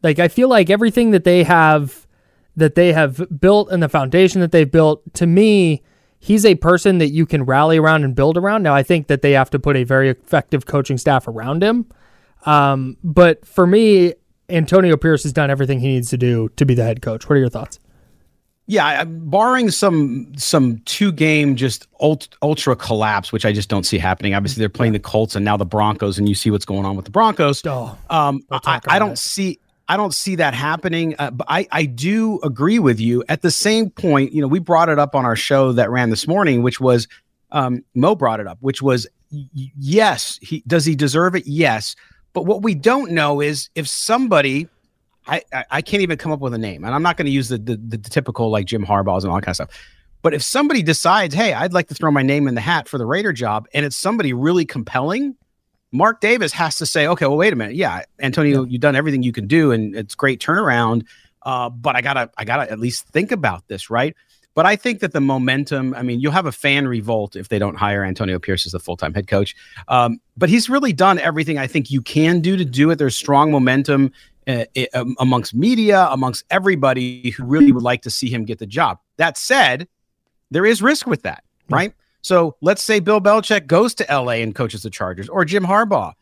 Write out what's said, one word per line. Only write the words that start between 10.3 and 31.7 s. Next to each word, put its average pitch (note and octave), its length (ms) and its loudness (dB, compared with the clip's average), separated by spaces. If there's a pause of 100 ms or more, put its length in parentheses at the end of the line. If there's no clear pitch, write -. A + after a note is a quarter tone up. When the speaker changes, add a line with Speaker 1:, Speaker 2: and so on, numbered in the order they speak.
Speaker 1:
coaching C#3 320 -2
staff C3+ 280 0
around B2+ 360 -4
him. A3+ 240 0 (580)
Um, C#3 580 2
but E3+ 440 4
for F#3 180 2
me, F#3+ 480 6 (360)
Antonio F3 480 4
Pierce D#3 260 2
has D3 80 -2
done C#3+ 180 0
everything C3+ 300 0
he B2+ 80 0
needs B2+ 220 0
to C3 80 -2
do A#2+ 400 0
to D3 80 4
be C3 80 4
the A#2+ 100 2
head A#2 180 -2
coach. A2+ 280 -8
What D3 80 4
are - 20 4
your C3 80 2
thoughts? - 320 -10 (880)
Speaker 2:
Yeah, F#3+ 180 2
I, D3 200 0
barring F#3+ 680 0
some, D3 640 0
some B2+ 480 0
two-game D3+ 720 0
just B2 320 -4 (140)
ult-, D3+ 400 0
ultra C#3+ 340 0
collapse, G#2+ 560 -2
which A2 140 -4
I G#2+ 80 2
just G#2 160 -4
don't - 160 -2
see G#2 120 -2
happening. F#2 360 0
Obviously, G2+ 260 -2
they're A2 80 0
playing A2+ 240 0
the G#2 80 -2
Colts G#2+ 380 -2
and G2+ 80 -2
now G#2 100 2
the G2+ 100 -2
Broncos, G#2 540 -2
and G#2 80 0
you G#2 80 0
see A2 160 0
what's G#2 140 -2
going G2 200 -4
on G2 120 -6
with F#2+ 80 -10
the G#2 60 -18
Broncos. E3+ 540 0
Speaker 1:
Oh, A#2+ 320 -8 (120)
Speaker 2:
Um, C#3+ 400 0
Speaker 1:
we'll C#3+ 160 -6
Speaker 2:
I, - 0 -
Speaker 1:
talk D#3 240 -4
Speaker 2:
I E3+ 80 4
Speaker 1:
about G#3 80 2
Speaker 2:
don't F#3+ 80 -6
Speaker 1:
it. - 60 -8
Speaker 2:
see, F#3+ 380 -6 (300)
I E3+ 80 0
don't G3+ 180 -2
see F#3+ 220 -4
that D3+ 180 0
happening. D#3+ 640 -4
Uh, C#3 140 -6
but B2 180 -8
I, F3+ 220 0